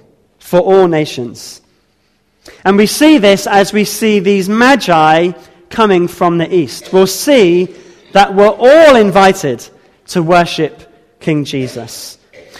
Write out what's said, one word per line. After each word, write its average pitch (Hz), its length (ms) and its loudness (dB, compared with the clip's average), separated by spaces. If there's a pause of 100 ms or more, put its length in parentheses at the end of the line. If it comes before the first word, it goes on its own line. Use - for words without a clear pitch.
(380)
for - 220 -2
all 190 260 2
nations. 151 760 -8 (1000)
And 196 140 0
we 208 100 2
see 302 300 2
this 196 300 0
as 202 260 0
we 208 120 -2
see 214 340 -2
these 190 320 -2
magi 180 840 0 (380)
coming 190 360 0
from 170 300 -4
the 165 180 -4
east. - 380 -6
We'll 190 140 2
see 185 680 0 (380)
that 196 220 0
we're 202 120 4
all 277 480 4
invited 190 720 0 (420)
to 180 140 -4
worship 160 600 -2 (360)
King 151 260 -4
Jesus. 123 760 -12 (420)